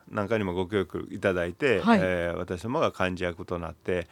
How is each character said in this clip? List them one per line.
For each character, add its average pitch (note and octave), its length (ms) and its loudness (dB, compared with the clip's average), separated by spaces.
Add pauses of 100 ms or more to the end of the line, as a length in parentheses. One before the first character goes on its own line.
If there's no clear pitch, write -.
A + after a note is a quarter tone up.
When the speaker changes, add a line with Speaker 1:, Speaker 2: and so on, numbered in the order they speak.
(100)
Speaker 1:
ん - 40 -10
な G#2+ 80 0
ん G2 60 -2
か A2 100 2
に G#2 60 0
も F2+ 100 0
ご F#2 120 0
協 G2+ 120 0
力 F2+ 320 -2
い - 100 -10
た G2 140 4
だ F2 100 0
い F2 80 -4
て、 A#2 280 2
Speaker 2:
は A3 160 6
い。 - 60 4
Speaker 1:
え F2 320 0
ー、 E2+ 40 -4
私 F2+ 240 -6
ど A2+ 80 -6
も D3+ 100 -2
が B2+ 180 2
幹 F#2 180 0
事 F2+ 80 -4
役 F2 200 -4
と F2 140 -4
な E2 140 -8
っ - 20 -20
て、 F2+ 380 -4